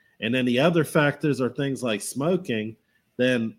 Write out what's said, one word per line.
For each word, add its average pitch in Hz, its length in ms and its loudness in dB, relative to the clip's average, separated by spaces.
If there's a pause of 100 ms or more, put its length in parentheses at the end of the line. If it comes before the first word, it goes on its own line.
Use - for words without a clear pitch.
(200)
and 113 140 -2
then 127 120 0
the 120 120 2
other 165 260 4
factors 143 560 0
are 120 100 0
things 139 320 -6
like 107 180 -2
smoking, 131 760 -4 (440)
then 123 400 0